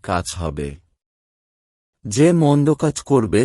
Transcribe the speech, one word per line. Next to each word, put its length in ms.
কাজ 240
হবে। 320
যে 280
মন্দ 400
কাজ 280
করবে 440